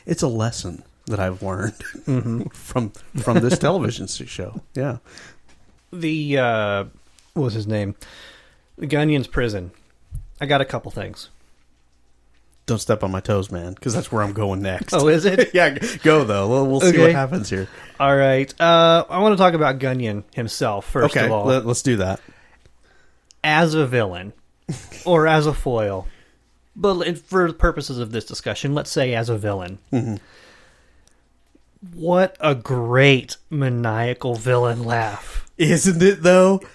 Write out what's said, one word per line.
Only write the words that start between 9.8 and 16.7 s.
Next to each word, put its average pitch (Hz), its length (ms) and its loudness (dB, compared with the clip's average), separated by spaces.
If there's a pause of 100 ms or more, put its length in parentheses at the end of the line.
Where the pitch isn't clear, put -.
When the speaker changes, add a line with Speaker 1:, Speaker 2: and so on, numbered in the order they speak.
Speaker 2:
I 143 60 -6
got 143 120 4
a 135 60 0
couple 117 260 -8
things. 98 380 -12 (1400)
Speaker 1:
Don't 117 140 -2
step - 240 -2
on 95 80 -2
my 95 100 -4
toes, 98 300 -2
man, 90 240 -10
'cause 123 180 -4
that's - 180 -4
where 110 120 0
I'm 101 100 -4
going 98 280 -2
next. 95 320 -6
Speaker 2:
Oh, 151 140 4
is 160 180 4
it? 190 260 2
Speaker 1:
<laughs> - 20 -2
Yeah, 175 160 6
g-, 156 340 -6
go, 156 220 6
though. 101 240 0
We'll, 135 180 2
we'll 135 140 0